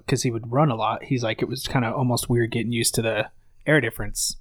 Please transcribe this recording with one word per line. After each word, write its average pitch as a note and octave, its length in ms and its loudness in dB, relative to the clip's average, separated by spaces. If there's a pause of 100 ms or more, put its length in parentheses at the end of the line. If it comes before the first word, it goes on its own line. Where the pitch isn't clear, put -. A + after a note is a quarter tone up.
'cause - 160 2
he B2+ 80 2
would A#2 200 -4
run C#3+ 180 4
a A2+ 60 0
lot, A2 300 -2
he's B2 180 0
like, A2 180 0
it - 60 0
was - 200 -6
kinda B2 260 0
almost B2 360 0
weird A#2 220 2
getting A#2 200 -2
used A#2 240 0
to A#2 60 0
the A2 280 0 (360)
air D3+ 160 6
difference, - 600 -4